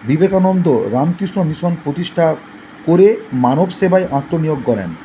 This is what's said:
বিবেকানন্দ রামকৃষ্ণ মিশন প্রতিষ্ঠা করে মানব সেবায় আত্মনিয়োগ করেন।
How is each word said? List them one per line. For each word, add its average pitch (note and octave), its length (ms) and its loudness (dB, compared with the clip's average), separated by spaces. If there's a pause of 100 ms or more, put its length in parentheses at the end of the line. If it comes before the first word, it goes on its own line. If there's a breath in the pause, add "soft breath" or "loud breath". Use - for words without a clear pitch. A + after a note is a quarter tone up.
বিবেকানন্দ F#3 640 2
রামকৃষ্ণ D#3 720 0
মিশন E3+ 420 -2
প্রতিষ্ঠা D#3+ 520 -2 (500)
করে F#3+ 300 6 (160)
মানব C3+ 380 0
সেবায় F#3 400 0
আত্মনিয়োগ D3+ 540 -2
করেন। G#2 240 -2 (160)